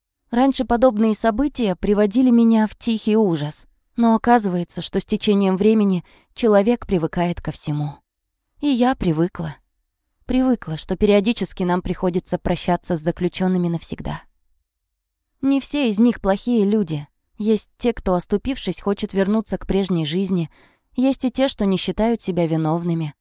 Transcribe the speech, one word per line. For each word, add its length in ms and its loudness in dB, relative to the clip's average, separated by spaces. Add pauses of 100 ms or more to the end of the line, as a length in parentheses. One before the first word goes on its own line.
(300)
Раньше 340 0
подобные 520 2
события 600 0
приводили 540 2
меня 380 4
в 80 -16
тихий 420 -2
ужас, 500 -2 (280)
но 200 4
оказывается, 640 0
что 180 -4
с 60 -2
течением 520 2
времени 460 2 (300)
человек 540 2
привыкает 540 -2
ко 100 -6
всему. 440 -6 (640)
И 80 -4
я 280 2
привыкла. 600 -2 (720)
Привыкла, 520 0
что 180 -6
периодически 680 2
нам 180 0
приходится 560 -2
прощаться 580 -2
с 60 -4
заключенными 640 -2
навсегда. 540 -6 (1200)
Не 180 0
все 300 -2
из 100 0
них 220 2
плохие 420 0
люди. 440 0 (300)
Есть 400 -2
те, 140 0
кто, 220 -2
оступившись, 640 -4
хочет 340 -4
вернуться 440 0
к 100 -12
прежней 380 0
жизни. 440 -2 (460)
Есть 300 0
и 60 -2
те, 160 0
что 180 -4
не 120 2
считают 440 -2
себя 260 0
виновными. 720 -2